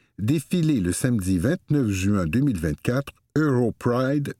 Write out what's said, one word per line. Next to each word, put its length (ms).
défilé 640
le 120
samedi 460
vingt-neuf 500
juin 380
deux 140
mille 180
vingt-quatre, 560
Europride 1040